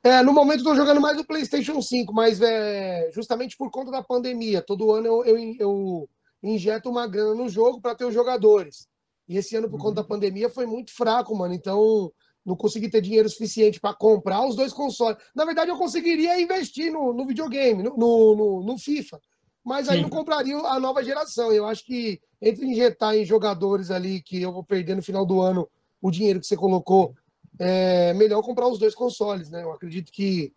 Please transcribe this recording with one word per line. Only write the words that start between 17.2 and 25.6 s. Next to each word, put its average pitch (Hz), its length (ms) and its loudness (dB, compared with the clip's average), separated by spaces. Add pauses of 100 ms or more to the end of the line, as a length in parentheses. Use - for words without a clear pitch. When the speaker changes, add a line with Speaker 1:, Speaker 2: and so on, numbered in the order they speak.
Speaker 1:
videogame, 254 560 0
no, 262 140 -4
no, 226 400 6
no, 202 280 0
no 233 140 -6
fifa. - 420 -6 (420)
Mas 269 260 -4
aí 175 100 4
Speaker 2:
Sim. 151 60 0
Speaker 1:
não - 60 -4
compraria 294 460 -4
a 269 240 -2
nova 262 240 -2
geração. 254 480 -4
Eu 208 140 2
acho 220 180 -8
que 233 340 -6 (220)
entre 220 260 0
injetar 226 480 2
em 214 120 2
jogadores 196 640 0
ali, 185 320 -4
que 180 180 -8
eu 185 120 -4
vou 180 120 -12
perder 190 320 -4
no 185 60 -6
final 196 240 -4
do 185 160 2
ano 185 260 0 (320)